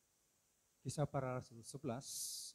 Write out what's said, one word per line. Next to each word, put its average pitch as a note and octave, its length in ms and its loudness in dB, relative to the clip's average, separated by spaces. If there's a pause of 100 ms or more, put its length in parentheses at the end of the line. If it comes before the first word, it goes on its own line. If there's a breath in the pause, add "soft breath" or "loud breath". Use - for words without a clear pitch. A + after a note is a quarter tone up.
(800)
Kisah C#3+ 240 2
Para C3 320 2
Rasul A#2 240 -6
sebelas, C3 460 -2 (480)